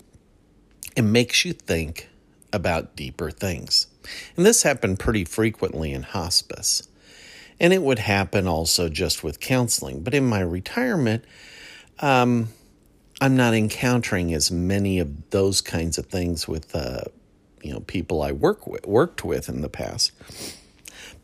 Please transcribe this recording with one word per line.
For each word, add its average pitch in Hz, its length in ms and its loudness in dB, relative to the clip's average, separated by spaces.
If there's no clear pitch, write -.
and 110 160 4
makes 120 320 4
you 180 80 -4
think 80 560 -4
about 87 440 -2
deeper 71 340 -8
things. - 560 -2
And 175 100 4
this 233 160 6
happened 120 360 0
pretty 113 260 0
frequently 92 680 -2
in 67 100 -6
hospice. - 840 -4
And 175 140 6
it 190 100 4
would 135 160 2
happen 98 480 0
also 82 420 0
just - 340 -2
with 78 180 -8
counseling. 110 640 -2
But 120 120 -2
in 135 120 2
my 107 140 2
retirement, 117 840 0
um, 123 500 4
I'm 131 160 4
not 120 160 6
encountering 107 800 0
as 76 180 0
many 95 480 0
of 73 320 -4
those 98 300 4
kinds 82 380 -2
of 85 80 -8
things 87 420 -2
with, 80 260 -6
uh, 64 280 -6
you 73 100 -10
know, - 80 -10
people 82 420 -4
I 71 100 -2
work 151 340 0
with, - 200 -10
worked 120 380 2
with 73 260 -4
in 62 100 -4
the 73 80 -4
past. - 440 -4